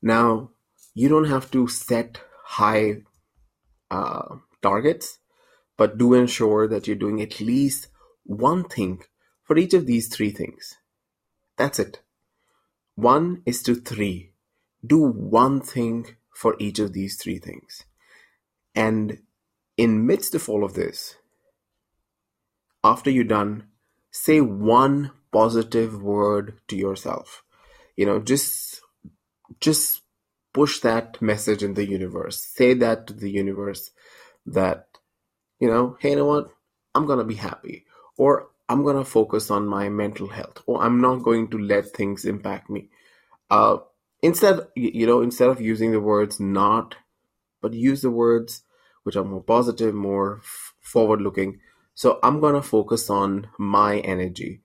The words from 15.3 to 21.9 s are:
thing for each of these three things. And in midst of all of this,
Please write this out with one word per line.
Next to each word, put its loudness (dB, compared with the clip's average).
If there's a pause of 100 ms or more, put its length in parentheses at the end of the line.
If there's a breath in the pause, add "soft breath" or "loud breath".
thing -6 (140)
for -2
each -6
of -2
these -8
three -10
things. -18 (880 soft breath)
And -2 (580)
in 2
midst 0
of -6
all 0
of -8
this, -8 (1700)